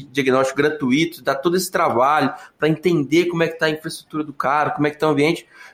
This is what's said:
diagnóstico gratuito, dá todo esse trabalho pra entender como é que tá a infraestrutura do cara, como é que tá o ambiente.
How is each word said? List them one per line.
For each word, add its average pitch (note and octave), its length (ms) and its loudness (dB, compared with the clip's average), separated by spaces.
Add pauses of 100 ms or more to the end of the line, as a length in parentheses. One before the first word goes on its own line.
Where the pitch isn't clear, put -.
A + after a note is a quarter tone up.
(100)
diagnóstico C3 460 0
gratuito, D3+ 680 0
dá C#3 120 -2
todo F3 220 0
esse F#3 140 -4
trabalho C#3 600 2 (260)
pra D3+ 100 0
entender D#3+ 580 2
como E3+ 160 -2
é E3 60 2
que E3 100 -10
tá D#3+ 80 0
a D#3 40 2
infraestrutura D#3 540 -8
do C#3+ 80 -10
cara, C#3+ 380 0
como D3 160 -2
é D3 40 0
que D3 80 -12
tá D#3 100 0
o - 20 4
ambiente. D3 360 0 (280)